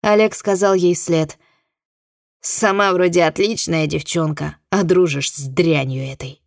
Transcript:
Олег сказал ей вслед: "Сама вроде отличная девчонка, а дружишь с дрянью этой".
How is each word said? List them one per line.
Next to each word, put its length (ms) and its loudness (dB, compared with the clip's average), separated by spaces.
Олег 320 2
сказал 400 0
ей 200 2
вслед: 440 -2
"Сама 520 0
вроде 320 2
отличная 640 -2
девчонка, 720 -4
а 120 0
дружишь 500 2
с 140 -4
дрянью 580 0
этой". 420 -14